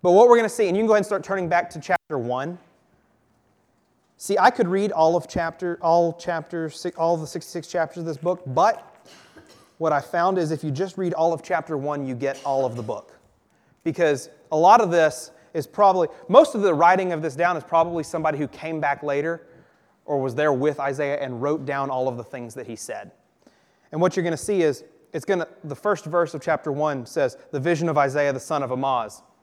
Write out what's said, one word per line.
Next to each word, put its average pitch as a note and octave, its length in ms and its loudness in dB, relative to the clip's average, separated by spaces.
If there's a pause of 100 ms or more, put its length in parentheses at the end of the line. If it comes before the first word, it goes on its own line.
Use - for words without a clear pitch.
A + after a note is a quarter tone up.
But F3+ 80 4
what G#3+ 180 8
we're A#3+ 80 10
gonna A3+ 120 2
see, G#3+ 200 0
and F3 80 0
you G#3+ 60 2
can A3+ 60 0
go A3 40 6
ahead G#3 60 6
and G3+ 80 0
start F#3+ 180 -4
turning F#3+ 240 -4
back F3 220 0
to D#3+ 100 -14
chapter D#3+ 380 -4
one. B2+ 400 -6 (1600)
See, - 200 -4
I F#3 140 6
could A3+ 180 0
read G3 240 0
all D#3+ 240 4
of E3+ 120 -2
chapter, E3+ 520 -6
all E3+ 320 2
chapter E3 560 -6
six, - 300 -10
all E3 180 0
the D#3 100 -8
sixty-six - 420 -12
chapters E3 300 -4
of E3 80 -8
this D#3 120 -8
book, F3 280 -4
but D#3+ 380 0 (960)
what D#3+ 140 0
I C#3+ 80 2
found F#3 380 0
is D#3+ 120 -2
if D#3 120 -6
you D#3 80 -4
just F3 280 -6
read F3+ 160 -4
all E3 180 0
of D#3+ 100 -6
chapter E3 340 -4
one, C#3+ 300 -6
you C3 80 -6
get C3+ 300 -6
all C3+ 200 0
of A#2+ 120 -4
the A#2+ 60 -8
book. G#2+ 360 -10 (640)
Because D#3 460 0 (240)
a D#3+ 40 0
lot F#3+ 240 8
of G3 100 0
this D#3+ 400 2 (220)
is D#3 140 -6
probably, F#3 420 4 (200)
most A#3+ 260 8
of G#3 80 -2
the F#3+ 120 4
writing F3+ 380 4
of D#3 100 -6
this D#3 140 -6
down E3+ 200 0
is D3 80 -8
probably E3+ 380 0
somebody D#3 360 -4
who C#3+ 100 -4
came D#3+ 320 -8
back C#3+ 220 -2
later D3 440 -4 (580)
or C#3+ 160 -4
was C3 140 -4
there D3 180 2
with C#3 280 0
Isaiah C#3 360 -4
and B2+ 240 -8
wrote C#3+ 240 -4
down C#3 260 -4
all C3 180 -2
of B2 80 -6
the A#2+ 80 -12
things A#2+ 300 -14
that B2 120 -12
he A2+ 100 -12
said. G#2+ 340 -14 (800)
And D#3 100 -6
what F3+ 160 2
you're F#3 80 -2
gonna E3 120 -2
see G3 260 -2
is, D3 220 0 (280)
it's D#3 120 -8
gonna, F3+ 240 -2 (140)
the C#3+ 140 -10
first G3+ 280 -2
verse E3 300 0
of C#3+ 80 -8
chapter D#3 280 -2
one C#3+ 360 -4
says, C#3 300 -2 (160)
"The C#3+ 80 -4
vision E3 280 0
of D3+ 80 0
Isaiah C#3+ 360 2
the C3 80 -6
son C#3+ 220 -4
of B2 80 -6
Amoz B2+ 520 -4 (200)